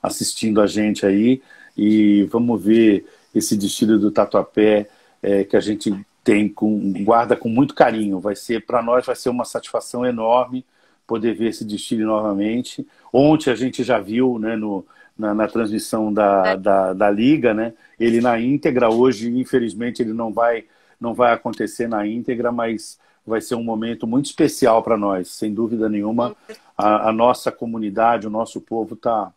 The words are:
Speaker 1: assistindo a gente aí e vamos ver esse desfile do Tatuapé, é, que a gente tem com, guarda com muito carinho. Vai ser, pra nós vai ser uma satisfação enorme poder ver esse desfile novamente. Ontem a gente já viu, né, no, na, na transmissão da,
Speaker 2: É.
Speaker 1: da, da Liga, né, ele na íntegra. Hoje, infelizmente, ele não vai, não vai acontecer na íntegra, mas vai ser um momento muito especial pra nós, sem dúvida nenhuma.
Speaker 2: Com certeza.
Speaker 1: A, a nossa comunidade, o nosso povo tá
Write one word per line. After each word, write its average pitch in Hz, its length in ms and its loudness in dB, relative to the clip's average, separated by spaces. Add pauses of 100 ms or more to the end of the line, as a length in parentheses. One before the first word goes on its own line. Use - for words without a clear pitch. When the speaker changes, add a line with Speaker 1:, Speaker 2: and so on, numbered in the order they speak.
Speaker 1:
assistindo - 600 -2
a 104 60 4
gente 107 400 0
aí 110 340 2 (340)
e 104 500 4
vamos 117 380 -2
ver 107 460 4 (240)
esse 110 240 0
desfile 104 400 2
do 101 140 2
Tatuapé, 104 760 2 (320)
é, 98 240 0
que 107 140 0
a 101 40 4
gente 101 440 -4 (180)
tem 104 240 2
com, 104 460 -2 (100)
guarda 117 320 2
com - 140 -6
muito 135 240 0
carinho. 110 460 2
Vai 101 160 -4
ser, - 320 -6
pra 117 160 0
nós 123 200 2
vai 127 120 -4
ser - 140 -4
uma 123 160 -4
satisfação - 600 -6
enorme 123 580 0 (420)
poder 113 280 -2
ver 110 160 -2
esse - 160 -10
desfile 104 380 -6
novamente. 107 840 -2 (240)
Ontem 147 400 4
a 117 40 2
gente 123 280 -4
já 117 160 0
viu, 117 400 -2
né, 110 160 -4
no, 104 300 -6 (320)
na, 107 160 -2
na 107 160 0
transmissão 110 640 -2
da, 101 340 4
Speaker 2:
É. 95 100 0
Speaker 1:
da, 95 360 2
da 101 180 2
Liga, 120 420 2
né, 113 200 -4 (260)
ele 117 220 2
na 117 180 2
íntegra. 127 500 2
Hoje, 117 400 2
infelizmente, 120 720 -2
ele 110 120 -4
não 113 180 -6
vai, 117 340 0 (340)
não 117 140 -6
vai 120 200 4
acontecer 113 540 -4
na 107 200 -4
íntegra, 117 460 -4
mas 113 440 -6 (300)
vai 110 140 -2
ser 120 140 -6
um 117 80 -6
momento 113 440 -6
muito 135 200 -2
especial 117 540 2
pra 110 160 0
nós, 98 300 -2
sem - 260 -8
dúvida 110 360 -2
nenhuma. 110 400 -2
Speaker 2:
Com 104 60 -16 (120)
certeza. 220 120 -18 (180)
Speaker 1:
A, 107 320 2
a - 20 0
nossa 120 400 2
comunidade, 113 760 -2
o 110 60 -8
nosso 110 300 -6
povo 110 340 -6
tá 110 420 -4